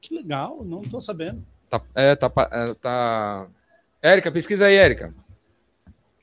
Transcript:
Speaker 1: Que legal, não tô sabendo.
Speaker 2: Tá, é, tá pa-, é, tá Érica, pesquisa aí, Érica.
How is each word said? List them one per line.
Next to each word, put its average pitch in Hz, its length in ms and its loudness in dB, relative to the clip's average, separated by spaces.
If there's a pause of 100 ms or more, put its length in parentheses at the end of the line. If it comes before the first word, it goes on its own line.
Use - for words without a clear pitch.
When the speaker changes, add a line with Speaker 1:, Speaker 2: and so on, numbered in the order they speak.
Speaker 1:
Que - 140 -12
legal, 220 500 -8
não 180 180 -12
tô 226 180 -12
sabendo. 175 440 -12 (240)
Speaker 2:
Tá, 117 120 -4 (160)
é, 135 180 4
tá 139 160 -2
pa-, - 220 0
é, 117 220 -6
tá 110 760 -4 (520)
Érica, 180 300 4
pesquisa 190 360 0
aí, 196 100 8
Érica. 123 360 4 (1120)